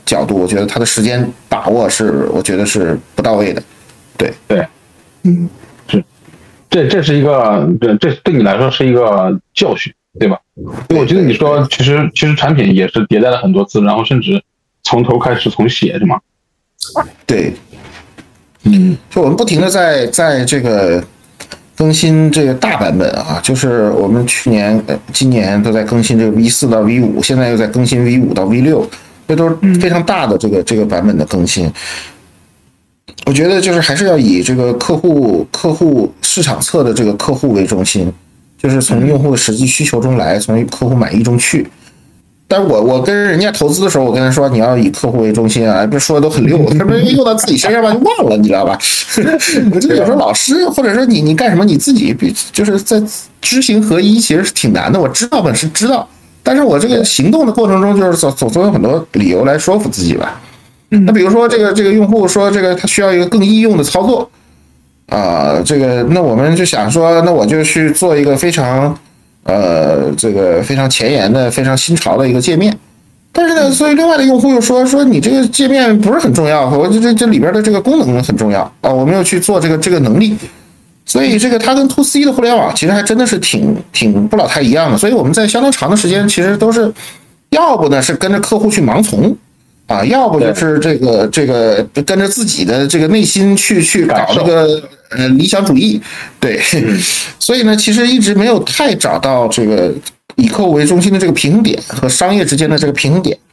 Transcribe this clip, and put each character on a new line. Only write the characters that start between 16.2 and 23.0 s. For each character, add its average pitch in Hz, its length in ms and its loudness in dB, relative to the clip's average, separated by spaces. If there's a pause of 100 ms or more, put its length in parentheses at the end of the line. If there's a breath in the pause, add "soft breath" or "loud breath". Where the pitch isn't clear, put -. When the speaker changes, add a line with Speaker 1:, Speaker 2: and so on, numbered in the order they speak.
Speaker 1:
对。 92 280 -2 (1120)
Speaker 2:
嗯。 185 320 2 (140)
Speaker 1:
就 185 120 -2
我 143 60 2
们 156 80 0
不 233 80 -2
停 180 160 -2
地 185 100 0
在， 165 380 0
在 147 360 -2
这 127 180 -2
个 98 400 0 (760)
更 156 160 2
新 160 380 2
这 151 140 0
个 131 80 0
大 165 220 -2
版 98 220 -2
本 92 140 0